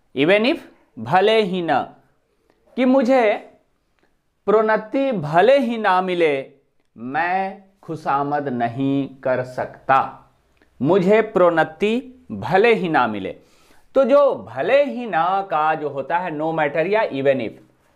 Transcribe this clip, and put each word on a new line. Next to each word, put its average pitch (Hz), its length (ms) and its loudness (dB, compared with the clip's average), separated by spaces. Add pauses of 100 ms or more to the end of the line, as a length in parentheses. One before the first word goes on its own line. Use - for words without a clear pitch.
(180)
even 196 280 4
if, 311 120 0 (420)
भले 190 420 2
ही 185 200 -2
ना, 147 340 -2 (800)
कि 254 100 0
मुझे 254 480 2 (1120)
प्रोन्नति 220 640 0
भले 180 460 2
ही 240 200 -2
ना 190 240 2
मिले, 165 500 0 (460)
मैं 175 680 -6 (180)
खुशामद 143 680 -4
नहीं 135 680 -2
कर 127 280 -2
सकता। - 880 -4 (520)
मुझे 190 400 4
प्रोन्नति 185 1080 0
भले 175 420 2
ही 180 160 -4
ना 131 180 0
मिले। 95 280 -8 (600)
तो 269 80 4
जो 262 320 4
भले 143 480 0
ही 240 220 -8
ना 185 360 -2
का 160 340 -2
जो 147 140 -6
होता 139 280 -6
है, 170 140 -6
no 156 220 -4
matter 160 340 -2
या 208 140 0
even 135 360 0
if, 110 140 -6 (440)